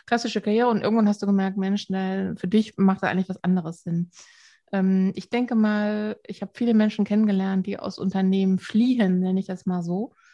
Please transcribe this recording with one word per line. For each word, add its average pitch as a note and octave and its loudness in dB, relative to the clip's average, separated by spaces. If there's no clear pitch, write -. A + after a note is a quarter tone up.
Klassische A#3 -2
Karriere A3+ 2
und A3 0
irgendwann G#3+ 2
hast G#3 -2
du G3+ -4
gemerkt, G3 0
Mensch, G3 -2
schnell, F#3+ -4
für F#3 -6
dich G#3+ 0
macht F#3+ 2
da - 0
eigentlich F#3 0
was F#3 -8
anderes E3+ -2
Sinn. F3 -4
Ähm, F#3+ 2
ich - -12
denke B3 -2
mal, G#3+ 0
ich - -10
habe G3 -12
viele A#3 0
Menschen G#3+ 4
kennengelernt, G3 0
die G3 -6
aus - -10
Unternehmen F#3+ 2
fliehen, A3 2
nenne F#3 0
ich G3 -6
das F#3 -10
mal F3+ -2
so, F3+ -4